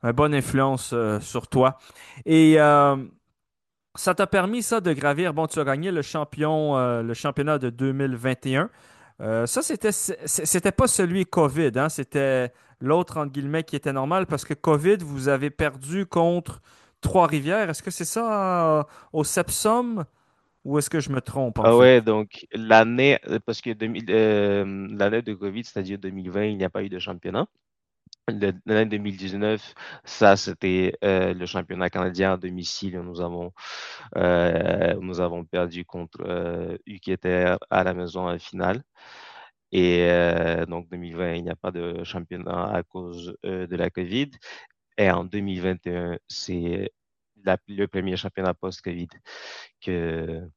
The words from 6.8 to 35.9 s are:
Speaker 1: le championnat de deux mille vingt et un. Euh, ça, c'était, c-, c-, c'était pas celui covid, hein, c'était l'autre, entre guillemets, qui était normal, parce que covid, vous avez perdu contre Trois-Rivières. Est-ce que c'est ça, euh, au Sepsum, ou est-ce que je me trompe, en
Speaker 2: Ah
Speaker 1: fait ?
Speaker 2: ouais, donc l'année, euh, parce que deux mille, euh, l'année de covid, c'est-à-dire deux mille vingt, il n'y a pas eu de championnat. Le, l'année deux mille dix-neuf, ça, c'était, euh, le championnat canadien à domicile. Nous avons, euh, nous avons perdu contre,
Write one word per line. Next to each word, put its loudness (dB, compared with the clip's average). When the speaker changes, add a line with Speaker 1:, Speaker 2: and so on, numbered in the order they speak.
Speaker 1:
le -4
championnat -2
de -2
deux -2
mille -2
vingt -4
et 0
un. 0
Euh, 0
ça, -2
c'était, -2
c-, -6
c-, -4
c'était 0
pas 4
celui 2
covid, 2
hein, 2
c'était -2
l'autre, 0
entre -4
guillemets, -4
qui -6
était -4
normal, 0
parce -4
que -6
covid, 2
vous -4
avez 2
perdu -4
contre 0
Trois-Rivières. 2
Est-ce -6
que -10
c'est -8
ça, 0
euh, -2
au 0
Sepsum, 0
ou 0
est-ce 0
que 0
je -4
me -2
trompe, -4
en 2
Speaker 2:
Ah 8
Speaker 1:
fait ? 8
Speaker 2:
ouais, 10
donc -2
l'année, 6
euh, 0
parce -6
que -6
deux -4
mille, -6
euh, 2
l'année 0
de -6
covid, -8
c'est-à-dire -8
deux -8
mille -10
vingt, -2
il -2
n'y -2
a -2
pas -6
eu -8
de -8
championnat. -6
Le, 0
l'année 2
deux -2
mille -6
dix-neuf, -4
ça, 6
c'était, -2
euh, 2
le -8
championnat -4
canadien 0
à -2
domicile. -8
Nous -10
avons, -6
euh, 2
nous -8
avons -4
perdu -4
contre, -12